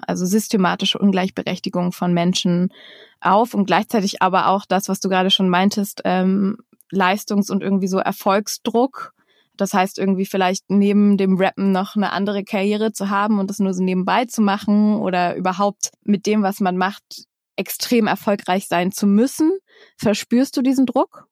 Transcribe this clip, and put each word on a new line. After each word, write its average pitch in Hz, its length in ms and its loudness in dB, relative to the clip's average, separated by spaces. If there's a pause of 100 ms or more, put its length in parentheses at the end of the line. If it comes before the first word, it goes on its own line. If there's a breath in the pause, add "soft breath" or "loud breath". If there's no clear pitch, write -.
also 175 180 -4
systematische 185 760 0
Ungleichberechtigung 185 920 -2
von 175 240 -2
Menschen 175 580 2 (480 loud breath)
auf 208 320 2
und 202 140 0
gleichzeitig 196 560 0
aber 185 240 2
auch 190 200 0
das, 190 220 -2
was 196 120 -4
du 196 80 -4
gerade 185 220 2
schon 190 180 2
meintest, 196 560 0
ähm, 190 540 0 (340)
Leistungs- 196 580 0
und 190 120 -2
irgendwie 196 260 0
so 185 100 -2
Erfolgsdruck. - 1160 -2 (420)
Das 196 180 -4
heißt, 190 240 0
irgendwie 190 280 0
vielleicht 190 440 -2
neben 202 480 4
dem 190 180 2
Rappen 190 360 0
noch 190 240 -2
eine 202 160 -2
andere 202 320 -4
Karriere 208 480 -2
zu 196 180 -6
haben 202 300 0
und 196 100 -2
das 202 80 -8
nur 196 160 0
so 185 80 -2
nebenbei 185 440 0
zu - 160 -4
machen 208 580 2
oder 180 340 -2
überhaupt 185 560 -2 (140)
mit 202 220 0
dem, 214 160 2
was 190 180 -2
man 180 160 0
macht, - 480 -6 (320)
extrem 220 500 0
erfolgreich 196 640 -2
sein 180 220 0
zu - 160 -2
müssen. 269 460 2 (460 soft breath)
Verspürst 233 580 0
du 277 60 0
diesen 262 240 2
Druck? - 460 -4